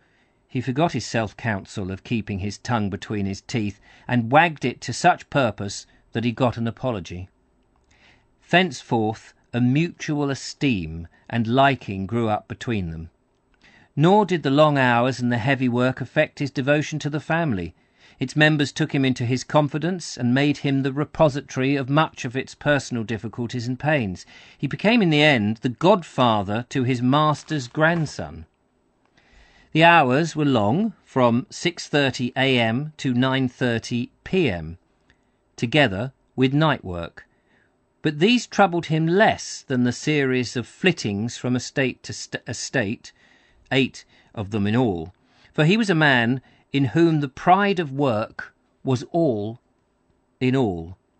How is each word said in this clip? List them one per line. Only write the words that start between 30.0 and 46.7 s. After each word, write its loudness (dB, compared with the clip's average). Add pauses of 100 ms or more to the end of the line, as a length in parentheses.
were 0
long, 2 (120)
from 2
six -6
thirty 0
A 2
M 0
to -2
nine 2
thirty -4 (120)
P 0
M, -8 (800)
together 0 (240)
with 2
night 0
work. -10 (760)
But -2
these 4
troubled 2
him 0
less 0
than 0
the 2
series 0
of -6
flittings -2
from -2
estate -4
to -12
st-, -12
estate, -6 (600)
eight -2 (300)
of -8
them 0
in 2
all, -2 (380)
for 0
he 4
was 0
a 4
man 4 (300)